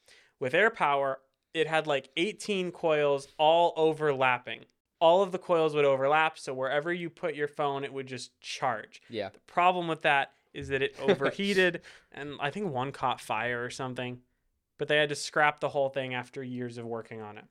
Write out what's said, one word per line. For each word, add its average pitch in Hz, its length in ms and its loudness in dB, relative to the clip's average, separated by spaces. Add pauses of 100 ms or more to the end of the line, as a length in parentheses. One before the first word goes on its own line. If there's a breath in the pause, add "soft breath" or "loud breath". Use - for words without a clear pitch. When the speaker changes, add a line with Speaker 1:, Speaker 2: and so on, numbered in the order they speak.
(400 soft breath)
Speaker 1:
With 127 120 -2
Air 196 180 4
Power, 143 500 0 (340)
it 160 140 0
had, 156 180 0
like, 139 300 -2
eighteen 185 560 -2
coils 143 560 0 (100)
all 165 380 6
overlapping. 131 880 0 (360)
All 170 220 8
of 190 100 0
the 180 60 -4
coils 160 360 2
would 147 100 4
overlap, 143 540 2
so - 140 -10
wherever 139 400 -2
you 170 160 -6
put 160 280 -6
your 147 120 -4
phone, 143 360 -4
it 131 80 -8
would 135 160 -8
just 123 320 -12
charge. - 680 -6
Speaker 2:
Yeah. 104 200 -6
Speaker 1:
The - 120 -18
problem 180 460 2
with 160 160 -4
that 143 300 2 (200)
is 139 160 -12
that 135 140 0
it - 160 -2
Speaker 2:
<laughs> - 40 -10
Speaker 1:
overheated, 185 800 0 (300 loud breath)
and 143 280 -12
I 143 100 -2
think 196 220 -6
one 127 180 -4
caught 127 300 -2
fire 120 440 -4
or 120 60 -8
something. 127 480 -8 (580)
But 147 120 -6
they 151 80 2
had 151 140 2
to 143 40 -4
scrap 147 460 0
the 147 80 -2
whole 139 200 0
thing 131 260 -6
after 127 280 -10
years 123 360 -8
of 117 80 -10
working 113 340 -10
on 104 180 -14
it. - 120 -20